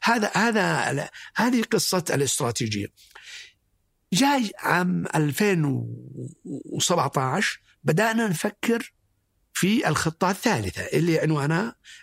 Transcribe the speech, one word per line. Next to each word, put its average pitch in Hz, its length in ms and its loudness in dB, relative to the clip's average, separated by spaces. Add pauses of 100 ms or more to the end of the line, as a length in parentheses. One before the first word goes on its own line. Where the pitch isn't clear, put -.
هذا، 220 320 2
هذا، 170 760 0 (260)
هذه 233 260 2
قصة 185 480 0
الاستراتيجية. 120 760 -2 (1300)
جاي 254 460 2
عام 175 560 0
ألفين 147 720 2 (580)
وسبعتاش - 1120 0 (260)
بدأنا 220 440 2
نفكر 214 680 -2 (580)
في 208 360 2
الخطة 160 420 0
الثالثة 165 520 0
اللي 160 360 2
عنوانها 160 580 0 (260)